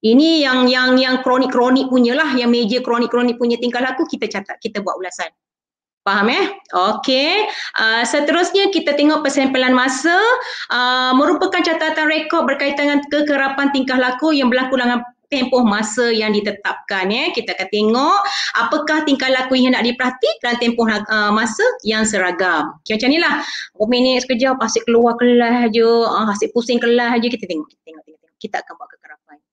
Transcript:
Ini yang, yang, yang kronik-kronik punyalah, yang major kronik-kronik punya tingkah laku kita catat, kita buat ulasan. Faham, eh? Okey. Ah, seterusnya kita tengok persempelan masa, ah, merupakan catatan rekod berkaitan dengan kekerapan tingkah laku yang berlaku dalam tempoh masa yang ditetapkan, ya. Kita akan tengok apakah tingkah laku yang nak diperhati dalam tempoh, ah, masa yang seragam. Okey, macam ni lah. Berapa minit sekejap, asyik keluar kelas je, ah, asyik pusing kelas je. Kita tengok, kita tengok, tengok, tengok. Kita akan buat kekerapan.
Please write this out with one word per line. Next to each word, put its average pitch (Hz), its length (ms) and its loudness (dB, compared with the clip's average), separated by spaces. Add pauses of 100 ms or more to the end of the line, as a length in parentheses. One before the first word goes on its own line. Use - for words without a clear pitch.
Ini 294 400 4
yang, 254 200 2
yang, 254 320 2
yang 254 240 2
kronik-kronik 254 720 2
punyalah, 254 400 2
yang 240 160 0
major 240 320 2
kronik-kronik 240 560 0
punya 233 240 -2
tingkah 240 240 -2
laku 262 240 -4
kita 220 200 -6
catat, 196 320 -10
kita 208 200 -8
buat 196 160 -6
ulasan. 180 320 -10 (720)
Faham, 202 320 2
eh? 370 120 0 (280)
Okey. 262 720 0 (320)
Ah, 226 320 0
seterusnya 349 640 0
kita 294 240 -2
tengok 294 240 2
persempelan 262 560 0
masa, 269 400 0 (560)
ah, 254 400 0
merupakan 349 480 2
catatan 311 480 -2
rekod 311 400 0
berkaitan 285 400 -2
dengan 285 120 2 (120)
kekerapan 277 560 0
tingkah 262 320 0
laku 254 320 0
yang 277 160 2
berlaku 262 320 0
dalam 240 240 0 (280)
tempoh 254 320 0
masa 220 480 0
yang 214 240 0
ditetapkan, 202 720 -4
ya. 277 240 -2
Kita 220 240 -6
akan 185 160 -6
tengok 240 460 2 (420)
apakah 302 480 0
tingkah 262 240 0
laku 262 240 0
yang 254 160 4
nak 226 160 0
diperhati 247 400 -2 (160)
dalam 240 160 -2
tempoh, 233 240 0
ah, 208 480 0
masa 220 320 0 (160)
yang 220 240 0
seragam. 180 800 -2
Okey, 220 160 -4
macam 254 80 0
ni 302 100 2
lah. 302 220 0 (320)
Berapa 214 160 -2
minit 247 400 2
sekejap, 262 320 0
asyik 226 240 -2
keluar 233 320 4
kelas 240 560 2
je, 226 160 2 (160)
ah, 214 240 0
asyik 208 240 -2
pusing 240 240 0
kelas 233 480 2
je. 240 80 0
Kita 202 160 -10
tengok, 156 240 -8
kita - 160 -20
tengok, 160 160 -20
tengok, 156 160 -20
tengok. - 160 -20
Kita - 240 -10
akan - 160 -18
buat - 160 -20
kekerapan. 156 440 -20 (160)